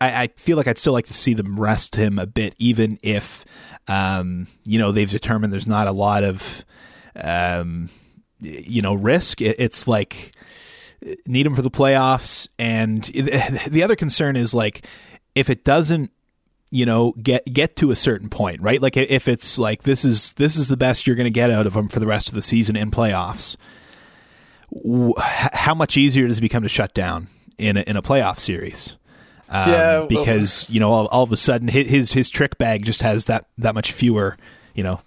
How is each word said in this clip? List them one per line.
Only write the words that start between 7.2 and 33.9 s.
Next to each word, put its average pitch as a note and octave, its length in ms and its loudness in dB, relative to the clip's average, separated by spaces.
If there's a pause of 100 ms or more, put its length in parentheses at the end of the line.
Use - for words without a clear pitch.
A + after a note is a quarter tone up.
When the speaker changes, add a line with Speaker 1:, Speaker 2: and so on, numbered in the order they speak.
Speaker 1:
y-, D#2 260 -14
you A#2 140 -2
know, G2 140 0
risk. A#2+ 480 0
It, A2 160 0
it's - 280 0
like, - 460 -2 (920)
need C3 200 2
him D3 80 -2
for B2+ 60 0
the B2+ 100 0
playoffs. C3 800 2 (100)
And A2+ 460 0
<laughs> - 640 -2
the D3+ 140 2
other G#3 140 2
concern D3 400 0
is, A#2+ 180 0
like, G#2+ 320 -2 (480)
if C#3 160 2
it B2 120 -2
doesn't, D3+ 480 2 (600)
you B2 160 0
know, A#2 260 2 (100)
get, B2 300 0
get C#3+ 240 0
to C#3 140 4
a A#2 60 0
certain G#2 340 0
point, F2 320 -4
right? A#2+ 180 2
Like, C3 160 2
if C3 320 0
it's - 300 2
like, G#2+ 240 -2
this C3+ 240 2
is, A2+ 280 2
this D3+ 220 0
is C#3+ 120 0
the C3+ 100 0
best - 280 2
you're B2 100 2
gonna B2 120 0
get A#2+ 220 2
out A2 160 2
of G2 100 -2
him G#2 120 -2
for - 120 -4
the G#2+ 60 0
rest G#2+ 220 -2
of - 60 -10
the G#2 80 -4
season A2+ 340 2
in G#2+ 140 -4
playoffs, G2 640 -2 (1160)
w-, A#2+ 460 0
h-, - 340 -2
how - 220 0
much D#3+ 220 0
easier C3+ 300 4
does A#2 120 0
it A2+ 40 -4
become A2+ 200 0
to G2+ 60 -2
shut - 260 -4
down F2+ 340 -4 (300)
in G#2+ 180 0
a, G2+ 60 0
in G#2 140 -4
a F#2+ 60 -4
playoff A#2 360 0
series? - 580 -6 (520)
Um, F#2+ 220 0
Speaker 2:
Yeah, E3 300 4
well D#3 80 -4
Speaker 1:
because, A2 600 0
you A2 120 0
know, G#2+ 100 4
all, A2 180 2
all B2+ 140 2
of A#2 100 -2
a G#2 40 0
sudden A#2+ 320 2
his, C3 200 2
his, C3 240 2
his C3 180 2
trick - 280 -2
bag A2 260 0
just A2+ 180 -2
has G#2+ 240 0
that, A2 200 -2 (120)
that A2+ 160 -2
much G#2+ 180 -4